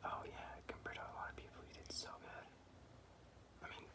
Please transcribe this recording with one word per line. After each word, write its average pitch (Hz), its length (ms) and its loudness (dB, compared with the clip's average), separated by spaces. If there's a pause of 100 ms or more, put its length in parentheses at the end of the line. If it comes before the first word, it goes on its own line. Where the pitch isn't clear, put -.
Oh, - 200 8
yeah, - 260 0 (160)
compared - 280 2
to - 60 2
a - 160 2
lot - 120 4
of - 60 0
people, - 320 -4
you - 60 -6
did - 180 -4
so - 180 4 (120)
good. - 240 -2 (1160)
I - 60 2
mean - 260 -2